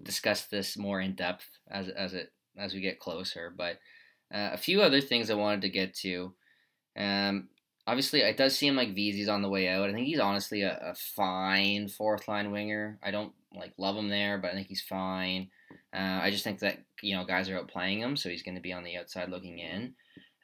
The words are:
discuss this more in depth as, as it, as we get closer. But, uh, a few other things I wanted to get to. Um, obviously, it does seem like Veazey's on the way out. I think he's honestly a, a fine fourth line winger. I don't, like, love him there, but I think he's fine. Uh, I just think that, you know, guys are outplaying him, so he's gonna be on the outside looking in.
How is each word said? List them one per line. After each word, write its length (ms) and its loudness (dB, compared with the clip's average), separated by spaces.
discuss 420 0
this 320 -4
more 240 0
in 140 0
depth 320 -4
as, 180 -6
as 240 -4
it, 200 -8
as 180 -6
we 60 -6
get 200 -2
closer. 560 -6
But, 220 -4
uh, 180 0
a 60 -2
few 240 4
other 180 8
things 300 2
I 40 4
wanted 280 2
to 80 -2
get 260 0
to. 380 -4
Um, 500 2
obviously, 340 2
it 160 4
does 200 6
seem 200 4
like 180 2
Veazey's 340 0
on 120 2
the 80 2
way 200 4
out. 200 2
I 40 0
think 140 -2
he's 140 2
honestly 420 2
a, 160 0
a 160 -6
fine 920 2
fourth 400 0
line 220 -2
winger. 520 -4
I 80 -2
don't, 220 -2
like, 220 -10
love 180 0
him 120 -2
there, 300 2
but 120 -2
I 40 -4
think 120 -6
he's 160 -8
fine. 640 -2
Uh, 280 0
I 80 4
just 140 0
think 160 -2
that, 180 0
you 160 0
know, 80 -2
guys 240 2
are 100 -2
outplaying 400 -2
him, 180 -2
so 120 -4
he's 140 -6
gonna 180 -8
be 140 -6
on 100 -8
the 120 -8
outside 340 -6
looking 280 -8
in. 360 -6